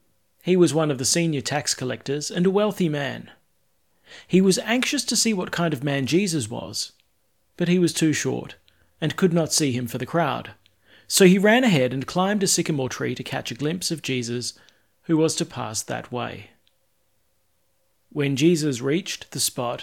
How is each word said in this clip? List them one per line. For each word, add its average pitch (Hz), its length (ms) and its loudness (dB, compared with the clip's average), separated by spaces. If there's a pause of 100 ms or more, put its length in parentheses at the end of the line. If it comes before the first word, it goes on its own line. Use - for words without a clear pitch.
(420)
He 180 140 2
was 165 180 6
one 156 160 2
of 131 80 -2
the 131 60 -2
senior 165 360 0
tax 143 320 -4
collectors 135 600 -6
and 180 140 2
a 196 40 4
wealthy 202 380 0
man. 131 420 -6 (960)
He 180 140 4
was 185 180 4
anxious 247 460 -2
to 269 100 -2
see 226 180 2
what 180 200 -4
kind 170 200 -2
of 131 120 -6
man 139 220 -2
Jesus 160 440 0
was, - 400 -8 (680)
but 175 120 -2
he 180 100 4
was 170 160 2
too 160 180 2
short 123 440 -4 (440)
and 151 140 -2
could 185 180 2
not 165 200 0
see 147 180 2
him 123 160 -2
for 117 120 -6
the 123 60 -6
crowd. 131 460 -2 (560)
So - 180 6
he 185 140 8
ran 214 240 6
ahead 139 300 4
and 135 160 -6
climbed 190 340 0
a 190 60 0
sycamore 147 400 0
tree 127 260 -4
to 127 80 -10
catch 135 300 -8
a - 20 -8
glimpse 156 380 -4
of 156 100 -8
Jesus, 120 520 -4 (480)
who 165 140 0
was 160 200 2
to 170 100 -2
pass 110 380 -8
that 117 260 -8
way. 117 400 -8 (1600)
When 143 240 -2
Jesus 147 460 2
reached 147 500 -4
the 151 80 -10
spot, 127 440 -4